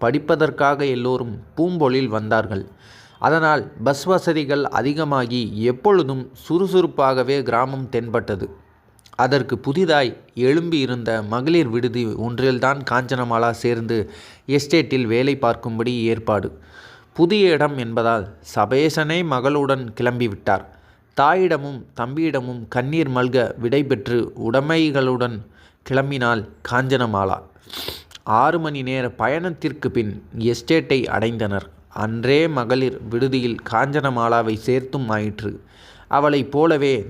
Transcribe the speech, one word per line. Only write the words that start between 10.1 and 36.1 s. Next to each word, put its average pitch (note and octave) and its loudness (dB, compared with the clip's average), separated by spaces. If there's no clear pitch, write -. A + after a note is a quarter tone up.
எழும்பியிருந்த B2 0
மகளிர் C3+ 2
விடுதி A#2+ -2
ஒன்றில்தான் A#2+ 0
காஞ்சனமாலா A#2+ 0
சேர்ந்து A2+ -2
எஸ்டேட்டில் C3 2
வேலை B2+ 2
பார்க்கும்படி A#2 -2
ஏற்பாடு. A2 -2
புதிய F#3 4
இடம் D3 2
என்பதால் A2+ -2
சபேசனே D3+ 2
மகளுடன் C3+ 0
கிளம்பிவிட்டார். A#2 0
தாயிடமும் C#3+ 2
தம்பியிடமும் B2+ -4
கண்ணீர் C3+ 0
மல்க B2+ 2
விடைபெற்று A#2+ 0
உடைமைகளுடன் C3 0
கிளம்பினாள் C3 0
காஞ்சனமாலா. A#2+ 0
ஆறு C#3 2
மணி D3 -4
நேர B2+ -2
பயணத்திற்கு C#3+ -2
பின் G#2+ -4
எஸ்டேட்டை C3+ 0
அடைந்தனர். G#2+ -2
அன்றே A#2 0
மகளிர் B2+ -2
விடுதியில் B2 0
காஞ்சனமாலாவை A#2 2
சேர்த்தும் B2+ -2
ஆயிற்று. G#2+ -4
அவளைப் C#3+ 2